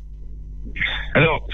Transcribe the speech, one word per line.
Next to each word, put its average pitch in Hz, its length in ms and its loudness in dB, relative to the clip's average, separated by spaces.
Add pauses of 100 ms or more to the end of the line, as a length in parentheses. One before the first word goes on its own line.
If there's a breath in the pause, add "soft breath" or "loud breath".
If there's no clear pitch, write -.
(1160 loud breath)
Alors, 147 400 6